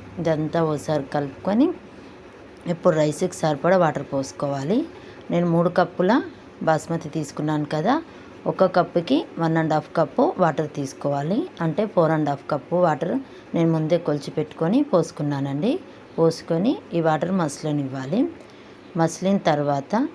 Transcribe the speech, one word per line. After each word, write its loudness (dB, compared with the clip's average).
ఇదంతా 0
ఒకసారి -2
కలుపుకొని 0
ఇప్పుడు 4
రైస్కి 0
సరిపడా 4
వాటర్ 0
పోసుకోవాలి. -2
నేను 2
మూడు 4
కప్పుల 2
బాస్మతి 0
తీసుకున్నాను -2
కదా, 2
ఒక 4
కప్పుకి 2
వన్ 2
అండ్ 2
హాఫ్ -6
కప్పు 2
వాటర్ 0
తీసుకోవాలి. -2
అంటే 0
ఫోర్ 4
అండ్ 0
హాఫ్ -8
కప్పు -4
వాటర్ 0
నేను 4
ముందే 2
కొలిచి -2
పెట్టుకొని 0
పోసుకున్నానండి. 0
పోసుకొని 0
ఈ 0
వాటర్ 0
మసలనివ్వాలి. -4
మసిలిన 2
తర్వాత 0